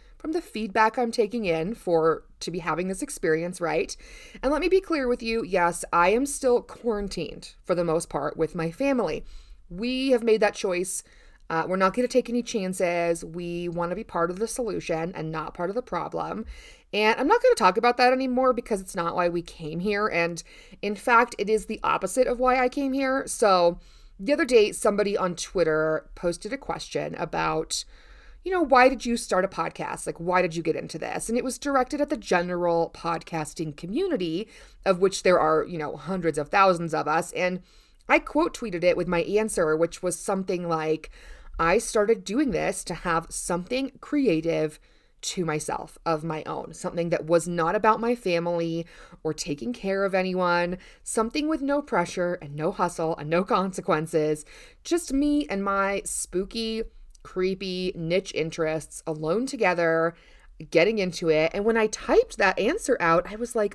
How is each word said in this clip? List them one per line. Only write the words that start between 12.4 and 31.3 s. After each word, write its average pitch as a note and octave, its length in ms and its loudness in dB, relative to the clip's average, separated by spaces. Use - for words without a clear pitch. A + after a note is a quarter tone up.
chances. F3 800 0
We F3 440 -6
wanna F3 280 -4
be A3 80 -8
part E3+ 260 0
of F3+ 80 -8
the A3 80 -2
solution F3 680 -4
and D#3+ 160 -6
not D#3+ 220 -8
part F3+ 160 -4
of G3 40 -8
the B3 80 -2
problem. E3 600 -6
And G#3+ 260 2
I'm B3+ 80 0
not A4 160 4
gonna B4 140 6
talk F#3 200 4
about A#3+ 200 4
that B3+ 160 6
anymore C4 400 2
because A3+ 280 -4
it's F#3+ 140 -14
not E3+ 220 -2
why F3 120 2
we E3+ 140 -2
came E3 380 -10
here. G#3 260 0
And E3+ 380 -2
in G#3 140 -4
fact, A#3+ 440 4
it G#3 120 -2
is A3 160 2
the A3 160 -8
opposite - 460 2
of A#3+ 100 -2
why B3+ 220 4
I B3+ 80 2
came C4+ 240 -2
here. C4+ 340 0
So F3+ 540 4
the G3+ 140 -2
other D4 140 2
day, A3 260 6
somebody G3+ 420 2
on F3+ 220 -2
Twitter D#3 800 0
posted F3 360 -4
a C4 60 -4
question D3+ 600 -6
about, D#3+ 680 -4
you F4 80 -6
know, F#4 120 2
"Why B3+ 260 8
did C4 160 0
you A#3+ 140 0
start F#3 260 2
a F#3+ 40 0
podcast? - 580 -6
Like, D#3+ 120 -6
why F3+ 220 2
did E3+ 160 0
you E3+ 60 -2
get D#3 120 0
into - 240 -8
this?" - 300 -6
And A3+ 80 0